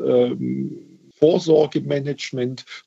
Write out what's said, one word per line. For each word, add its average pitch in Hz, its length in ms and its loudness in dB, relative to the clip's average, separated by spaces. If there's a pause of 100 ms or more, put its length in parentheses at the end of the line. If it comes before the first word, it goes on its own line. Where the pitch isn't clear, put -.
Ähm, 127 960 -2 (200)
Vorsorgemanagement, 143 1400 0 (220)